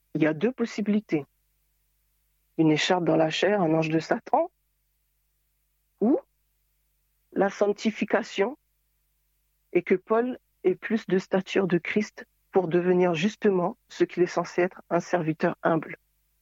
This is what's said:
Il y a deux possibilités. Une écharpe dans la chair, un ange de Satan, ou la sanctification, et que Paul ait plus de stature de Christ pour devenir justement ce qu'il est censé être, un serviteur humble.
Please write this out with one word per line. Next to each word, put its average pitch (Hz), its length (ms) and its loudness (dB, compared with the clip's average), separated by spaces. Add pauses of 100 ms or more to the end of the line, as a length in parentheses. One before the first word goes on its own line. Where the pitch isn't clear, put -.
(140)
Il 151 80 0
y 156 40 4
a 156 80 2
deux 202 180 -2
possibilités. 208 720 -2 (1300)
Une 160 160 4
écharpe 175 320 0
dans 160 120 2
la 160 140 2
chair, 196 320 0
un 160 100 2
ange 160 160 0
de 160 120 0
Satan, 285 500 -2 (1500)
ou 262 180 2 (1120)
la 190 180 0
sanctification, 208 1040 -2 (1160)
et 175 100 0
que - 120 0
Paul 233 440 0 (260)
ait 185 100 2
plus - 320 -4
de 180 120 2
stature 190 480 -2
de 170 120 2
Christ - 480 -4 (240)
pour 185 180 0
devenir 180 460 2
justement 190 600 0 (120)
ce - 160 -2
qu'il 175 180 0
est 180 40 2
censé 175 360 -2
être, - 280 -4
un 170 100 0
serviteur 160 600 -2
humble. 165 340 0 (460)